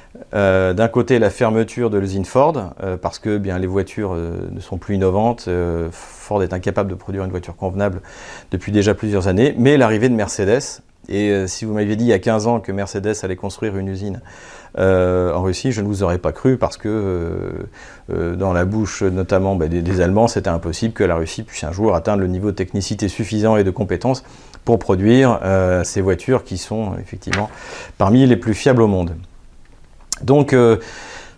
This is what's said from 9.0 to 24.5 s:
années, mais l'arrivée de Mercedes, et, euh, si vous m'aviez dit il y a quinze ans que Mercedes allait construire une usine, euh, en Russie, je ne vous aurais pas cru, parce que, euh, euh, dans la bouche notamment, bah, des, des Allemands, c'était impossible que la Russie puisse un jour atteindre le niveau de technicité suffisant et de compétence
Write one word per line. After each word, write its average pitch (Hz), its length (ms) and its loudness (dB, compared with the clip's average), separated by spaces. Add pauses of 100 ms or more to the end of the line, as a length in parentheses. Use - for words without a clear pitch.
années, 104 300 4
mais 135 180 4
l'arrivée 113 320 4
de 123 80 2
Mercedes, 107 640 -2 (280)
et, 101 220 0
euh, 98 160 0
si - 180 -8
vous 107 80 -4
m'aviez 107 240 0
dit 117 80 0
il - 20 4
y 113 60 4
a - 60 2
quinze 110 280 0
ans 117 140 0
que 98 100 -10
Mercedes 101 420 -4 (100)
allait 95 120 -4
construire 101 400 -6
une 95 140 -4
usine, 101 320 -8 (560)
euh, 90 560 2
en 87 80 0
Russie, 95 300 -2
je 107 100 -4
ne 101 60 -2
vous 101 140 -2
aurais 90 160 2
pas 80 140 -2
cru, 127 260 0
parce - 200 -2
que, - 100 -8
euh, 90 640 -4 (600)
euh, 85 260 -2
dans 92 180 0
la 87 120 2
bouche 104 380 -2
notamment, 95 520 0
bah, 80 120 0
des, 85 140 0
des 92 200 0
Allemands, 98 260 4
c'était 104 220 -2
impossible 85 440 -2
que - 100 0
la 87 120 2
Russie 82 280 -4
puisse - 220 -12
un 76 60 -4
jour 101 220 2
atteindre 98 280 0
le 92 60 0
niveau 92 240 -2
de 95 40 -8
technicité 98 540 -4
suffisant 107 480 0
et 101 80 4
de 95 60 2
compétence 104 520 -2 (400)